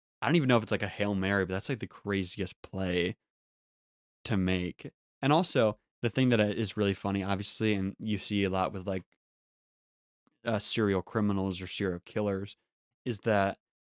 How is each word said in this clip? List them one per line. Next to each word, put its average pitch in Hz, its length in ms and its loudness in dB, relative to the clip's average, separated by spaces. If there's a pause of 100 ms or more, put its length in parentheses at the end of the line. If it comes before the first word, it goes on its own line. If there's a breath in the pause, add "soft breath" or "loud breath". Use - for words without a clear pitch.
(220)
I 110 60 0
don't 156 80 4
even 139 120 2
know 123 80 8
if 110 60 4
it's, 113 100 -6
like, 104 100 0
a 101 60 -2
Hail 101 260 0
Mary, 98 300 2
but 90 80 -4
that's, 95 160 -4
like, 127 120 -4
the 107 60 -8
craziest 98 760 -4
play 92 540 -2 (1080)
to 107 140 -2
make. 92 540 -2 (300)
And 135 80 2
also, 147 480 2 (220)
the 120 80 0
thing 127 220 2
that 113 100 6
is 104 340 0
really 101 200 2
funny, 98 280 -2
obviously, 98 520 -2
and 95 240 -2
you 107 180 -4
see 101 280 -2
a 95 40 2
lot 92 240 0
with, 95 140 -8
like, 95 180 -4 (1400)
uh, 110 120 2
serial 101 440 2
criminals 98 580 0
or 92 60 -10
serial 90 400 -4
killers, 101 500 -4 (480)
is 117 160 -4
that 101 380 2 (320)